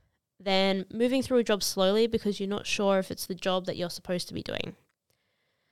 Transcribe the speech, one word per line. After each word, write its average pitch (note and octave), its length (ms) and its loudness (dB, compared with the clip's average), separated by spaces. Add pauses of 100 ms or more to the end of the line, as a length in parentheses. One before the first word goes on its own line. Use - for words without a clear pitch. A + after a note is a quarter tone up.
(400)
than F#3+ 500 2
moving B3 320 2
through B3 180 2
a A#3 40 4
job G#3 180 0
slowly G3+ 460 2
because A3 320 -2
you're G3 80 -4
not G3+ 200 -6
sure G3 320 2
if F#3+ 120 -4
it's - 140 -6
the F#3+ 100 -8
job F#3 300 -2
that F#3 100 -4
you're F3 140 -4
supposed - 400 -6
to - 40 -12
be E3 100 -6
doing. - 340 -6 (960)